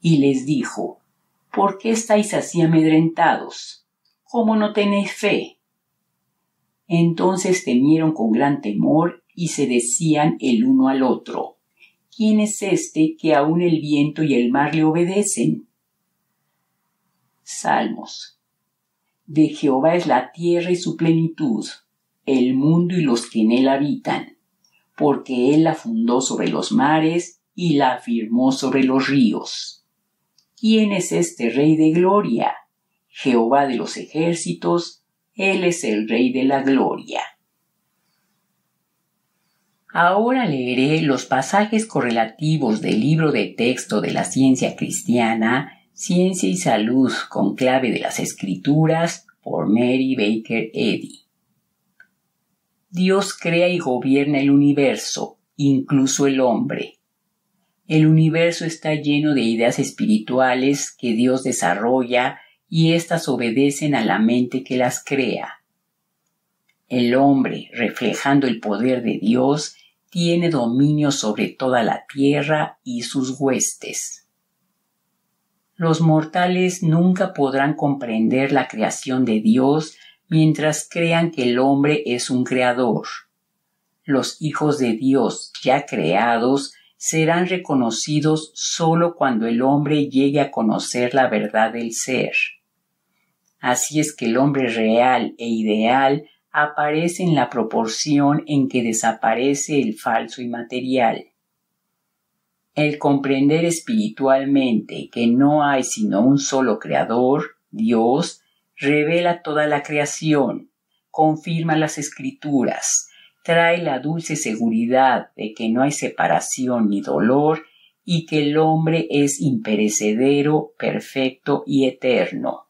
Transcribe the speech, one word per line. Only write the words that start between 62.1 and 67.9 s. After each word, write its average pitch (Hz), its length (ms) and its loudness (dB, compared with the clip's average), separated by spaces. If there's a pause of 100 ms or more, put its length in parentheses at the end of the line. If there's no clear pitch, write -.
y 165 260 2
éstas 170 340 -2
obedecen 139 640 0
a 120 100 0
la 95 140 0
mente 123 460 0
que 127 140 -4
las 123 260 -2
crea. 120 580 -4 (1300)
El 123 280 0
hombre, 135 580 2
reflejando 123 720 0